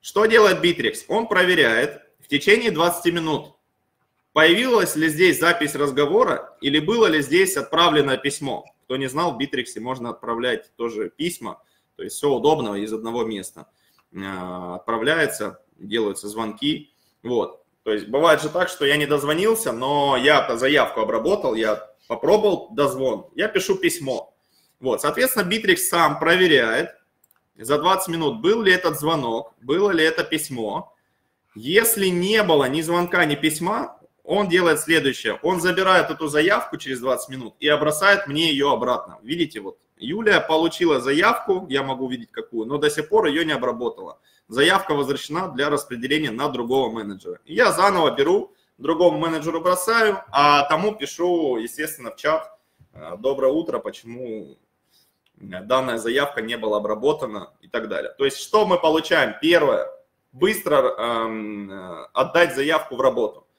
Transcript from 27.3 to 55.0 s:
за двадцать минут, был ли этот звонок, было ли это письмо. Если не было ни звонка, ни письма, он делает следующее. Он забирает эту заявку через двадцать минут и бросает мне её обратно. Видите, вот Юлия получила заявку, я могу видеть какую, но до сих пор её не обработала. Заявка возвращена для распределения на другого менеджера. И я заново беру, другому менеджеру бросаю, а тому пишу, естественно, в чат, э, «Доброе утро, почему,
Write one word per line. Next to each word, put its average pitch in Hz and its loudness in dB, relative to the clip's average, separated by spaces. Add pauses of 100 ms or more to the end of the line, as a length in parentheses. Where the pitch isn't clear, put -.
за 135 -2
двадцать 185 2
минут, 151 -2
был 220 2
ли 190 6
этот 175 0
звонок, 139 -2
было 170 0
ли 165 2
это 160 0
письмо. 135 -6 (600)
Если 196 2
не 190 2
было 151 4
ни 147 -2
звонка, 175 0
ни 147 0
письма, 170 -4 (260)
он 196 0
делает 165 4
следующее. 135 0
Он 180 0
забирает 180 2
эту 156 -6
заявку 165 0
через 131 -8
двадцать 123 -2
минут 131 -12
и 143 -2
бросает 151 2
мне 156 0
её 143 2
обратно. 113 -2
Видите, 147 -6
вот 98 -14 (180)
Юлия 196 0
получила 160 2
заявку, 180 0
я 131 -2
могу 131 -6
видеть 123 -10
какую, 110 -8
но 143 -4
до 147 2
сих 151 -6
пор - 4
её 156 0
не 156 -2
обработала. 117 -4 (300)
Заявка 160 2
возвращена 143 -4
для 143 -2
распределения 143 -2
на 131 -4
другого 123 -2
менеджера. 101 -10
И 160 -14
я 208 4
заново 175 4
беру, 151 0 (240)
другому 160 2
менеджеру 160 -2
бросаю, 196 2 (120)
а 143 4
тому 175 0
пишу, 160 -2
естественно, 120 -8
в - -20
чат, - -2 (360)
э, 80 -14
«Доброе 131 2
утро, 156 -2
почему, 110 -12 (840)